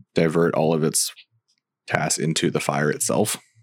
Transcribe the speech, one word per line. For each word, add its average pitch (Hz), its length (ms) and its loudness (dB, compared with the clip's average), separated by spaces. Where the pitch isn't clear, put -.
divert 85 400 2
all 78 180 2
of 78 100 2
its - 300 0
tasks - 320 -2
into 80 320 0
the 73 100 -4
fire 76 300 0
itself. - 460 -2